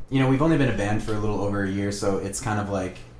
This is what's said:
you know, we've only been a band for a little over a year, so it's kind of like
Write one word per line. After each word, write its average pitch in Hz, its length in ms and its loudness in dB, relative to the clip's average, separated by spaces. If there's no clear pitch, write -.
you 135 80 2
know, 131 100 4
we've 135 140 4
only 160 160 4
been 131 100 4
a 98 80 0
band 101 240 0
for 110 140 -2
a - 20 0
little 101 240 0
over 101 220 0
a 95 80 -2
year, 101 200 -2
so 98 280 0
it's 98 200 -6
kind 107 200 -2
of 98 100 -4
like 92 300 -4